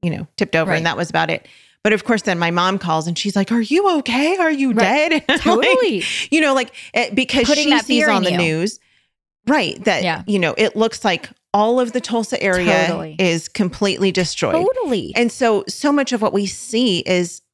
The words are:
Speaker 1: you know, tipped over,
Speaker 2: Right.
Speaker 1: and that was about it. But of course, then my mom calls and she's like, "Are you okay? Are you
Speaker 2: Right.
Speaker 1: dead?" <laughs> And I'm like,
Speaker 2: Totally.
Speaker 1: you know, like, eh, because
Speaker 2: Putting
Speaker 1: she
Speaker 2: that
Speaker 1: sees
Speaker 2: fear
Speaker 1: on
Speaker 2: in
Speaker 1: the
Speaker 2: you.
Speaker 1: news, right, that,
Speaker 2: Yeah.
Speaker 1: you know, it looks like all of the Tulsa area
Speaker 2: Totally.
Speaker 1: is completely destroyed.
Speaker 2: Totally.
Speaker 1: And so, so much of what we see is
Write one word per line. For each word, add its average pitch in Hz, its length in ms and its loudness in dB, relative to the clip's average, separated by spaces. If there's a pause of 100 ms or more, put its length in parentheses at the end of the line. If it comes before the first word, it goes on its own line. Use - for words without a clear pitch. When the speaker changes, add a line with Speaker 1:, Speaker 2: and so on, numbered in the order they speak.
Speaker 1:
you 175 100 -2
know, 147 240 -8
tipped - 220 -4
over, 165 140 0
Speaker 2:
Right. 160 60 0
Speaker 1:
and 165 80 -2
that 160 120 -2
was 165 120 -4
about 160 200 0
it. - 180 -6 (340)
But 214 120 2
of 208 100 -2
course, 220 200 0
then 185 160 -2
my 170 120 0
mom 185 260 0
calls 160 300 -2
and 170 100 -4
she's 202 200 -2
like, 196 160 0
"Are 233 80 2
you 339 380 2
okay? 277 380 0
Are 330 140 2
you 269 220 0
Speaker 2:
Right. 233 380 2
Speaker 1:
dead?" 320 140 0
<laughs> - 40 -10
And 302 160 0
I'm 349 120 4
like, 311 120 2
Speaker 2:
Totally. 370 340 2 (260)
Speaker 1:
you 311 120 2
know, 285 120 2
like, 254 200 -2 (200)
eh, 233 200 0
because 254 340 0
Speaker 2:
Putting 294 180 2
Speaker 1:
she 294 40 2
Speaker 2:
that 233 160 4
Speaker 1:
sees 240 180 2
Speaker 2:
fear - 80 2
Speaker 1:
on 202 60 2
Speaker 2:
in 185 80 2
Speaker 1:
the 180 60 2
Speaker 2:
you. 175 60 0
Speaker 1:
news, 170 420 -2 (680)
right, 240 380 0
that, 175 180 2
Speaker 2:
Yeah. 170 240 -2
Speaker 1:
you 202 120 2
know, 165 180 2
it - 180 2
looks 226 300 -2
like 175 240 -2 (240)
all 226 260 4
of 240 140 -2
the 254 80 0
Tulsa 226 420 -2
area 175 440 2
Speaker 2:
Totally. 165 300 -6
Speaker 1:
is 170 300 0
completely 196 640 0
destroyed. 180 440 -2
Speaker 2:
Totally. 339 600 -2
Speaker 1:
And 233 160 2
so, 220 380 0
so - 240 -2
much 277 180 0
of 226 100 -2
what 214 120 0
we 202 140 0
see 220 520 -2
is 180 420 -2 (120)